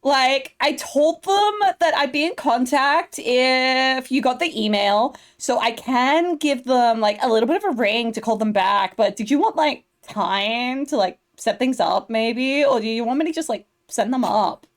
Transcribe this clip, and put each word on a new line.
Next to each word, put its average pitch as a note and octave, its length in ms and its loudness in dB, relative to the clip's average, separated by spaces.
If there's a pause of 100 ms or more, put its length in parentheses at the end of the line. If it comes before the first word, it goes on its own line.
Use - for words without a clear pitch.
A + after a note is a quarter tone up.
like, C4+ 580 0
I D4 120 0
told D4+ 520 0
them G4+ 300 2 (260)
that E4+ 160 2
I'd C#4 160 -2
be C#4+ 120 -2
in E4+ 120 -2
contact C#4 840 0
if C4 920 0
you B3+ 100 0
got B3 160 0
the C#4+ 260 -4
email. G#3 520 0 (220)
So B3 200 -2
I A3+ 140 0
can C4+ 640 0
give C#4 280 -2
them, A#3+ 360 2
like, G#3 220 0
a C4 60 0
little A3+ 200 2
bit F4 140 0
of F#4+ 120 0
a - 20 -4
ring A3+ 360 0
to A3+ 80 -8
call A3 160 0
them G#3+ 160 -2
back. G3 440 2
But G3+ 200 2
did G#3+ 140 -6
you C#4+ 100 4
want, A4 160 2
like, D4+ 280 0 (180)
time A3+ 840 -4
to, D4 100 -4
like, F#3 220 0 (180)
set - 220 -4
things B3+ 220 -2
up, F3+ 280 0
maybe? A#3 560 0
Or C4 160 2
do G#3+ 60 -6
you A3+ 180 -2
want A#3+ 140 -2
me D#4 80 0
to E4 60 -4
just, D#4+ 160 -6
like, A3 180 -6 (220)
send G#3+ 240 -2
them B3+ 120 -2
up? G3+ 420 -2 (100)